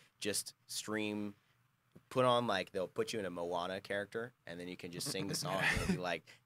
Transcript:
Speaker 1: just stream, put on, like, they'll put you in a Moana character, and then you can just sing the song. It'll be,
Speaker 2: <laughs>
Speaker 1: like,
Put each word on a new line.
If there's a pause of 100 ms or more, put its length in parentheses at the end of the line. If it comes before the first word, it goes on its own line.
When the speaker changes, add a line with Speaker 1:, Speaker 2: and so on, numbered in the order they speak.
(200)
Speaker 1:
just (120)
stream, (720)
put
on,
like,
they'll
put
you
in
a
Moana
character, (140)
and
then
you
can
just
sing
the
song. (220)
It'll
be,
Speaker 2:
<laughs>
Speaker 1:
like, (220)